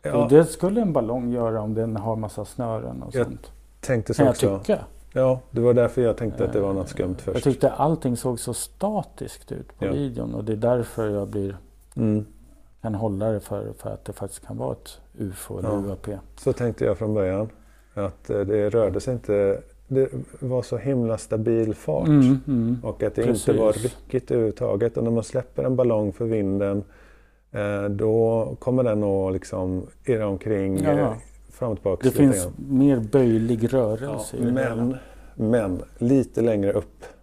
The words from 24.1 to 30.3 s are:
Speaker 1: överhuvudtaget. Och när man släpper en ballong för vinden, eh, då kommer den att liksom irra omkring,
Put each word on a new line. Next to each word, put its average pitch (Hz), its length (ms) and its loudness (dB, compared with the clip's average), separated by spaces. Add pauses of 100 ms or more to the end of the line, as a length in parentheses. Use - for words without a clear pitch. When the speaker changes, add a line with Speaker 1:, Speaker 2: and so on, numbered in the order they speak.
Speaker 1:
överhuvudtaget. 113 680 0
Och 123 60 0
när 117 80 0
man 113 120 0
släpper - 400 -4
en 131 120 0
ballong 110 380 2
för 117 120 -4
vinden, 101 580 0 (680)
eh, 101 380 -4
då 113 580 2 (120)
kommer 127 240 0
den 107 200 2
att 95 300 0
liksom 92 500 -4 (220)
irra 107 220 0
omkring, 98 560 -2